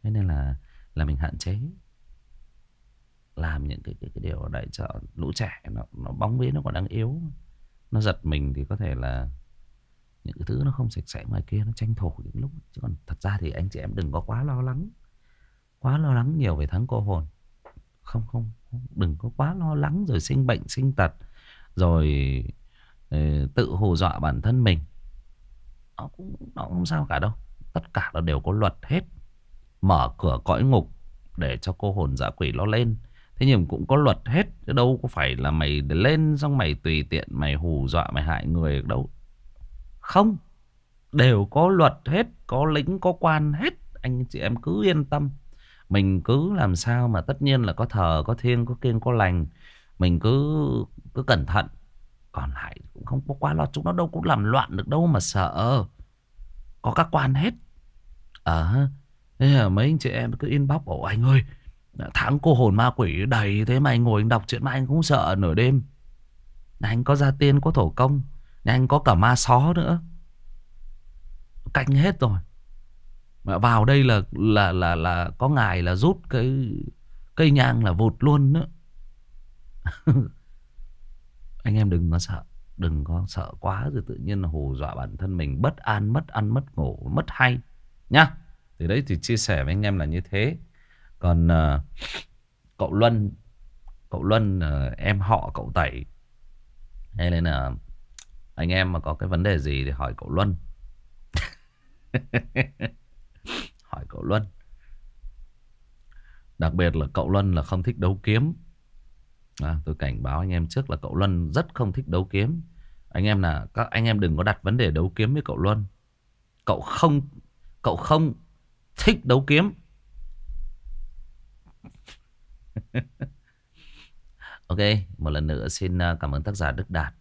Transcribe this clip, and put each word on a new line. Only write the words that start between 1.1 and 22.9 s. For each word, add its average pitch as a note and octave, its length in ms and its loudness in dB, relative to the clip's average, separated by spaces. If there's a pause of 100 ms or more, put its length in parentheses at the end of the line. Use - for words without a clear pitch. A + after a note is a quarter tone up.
hạn D2 200 -4
chế G2 220 -6 (1800)
làm D#2 320 -4
những - 160 -10
cái, - 180 -12
cái, - 140 -12
cái - 80 -10
điều - 240 -6
đấy - 240 -8
cho - 160 -10 (280)
lũ D2 200 -6
trẻ - 260 -6 (100)
nó, G#2 100 -8 (100)
nó - 200 -10
bóng A2+ 260 -2
vía B2+ 140 0
nó D3 100 -2
còn - 120 -4
đang G2 140 -4
yếu. A#2 340 -4 (720)
Nó A2 100 0
giật G#2+ 240 -2
mình C#2+ 280 -2
thì C#2 120 -6
có G2+ 100 -6
thể F2+ 200 -4
là B1+ 340 -6 (920)
những - 140 -10
cái - 100 -8
thứ B2 180 -2
nó C3+ 60 0
không B2 180 -2
sạch - 180 -8
sẽ - 180 -12
ngoài G#2 220 -4
kia G#2+ 180 -2
nó A2 100 -4
tranh A2 200 -2
thủ F#2+ 220 -4
những - 240 -10
lúc. C#3 100 -6 (200)
Chứ - 100 -14
còn G2+ 140 -8 (120)
thật - 140 -10
ra G2+ 180 -2
thì E2 120 -6
anh F#2 180 -6
chị - 100 -12
em G2+ 160 -8
đừng D#2 160 -4
có E2 100 -4
quá A2 220 -6
lo C3 180 -4
lắng, C3 280 -6 (920)
quá C3 180 0
lo D3+ 160 2
lắng B2+ 240 0
nhiều G#2 180 2
về D2 120 -2
tháng G2+ 200 0
cô A2+ 120 -2
hồn. F2+ 280 -2 (760)
Không, A2 260 -4
không, A#2 240 -6 (200)
không, B2 100 -10 (140)
đừng E2 240 -2
có A#2 180 -6
quá D3 160 0
lo D#3+ 220 -2
lắng D3 320 0
rồi A2 120 0
sinh C3 280 0
bệnh, A2+ 200 -2
sinh C3 260 -2
tật, F2+ 200 0 (600)
rồi, D2 680 2 (680)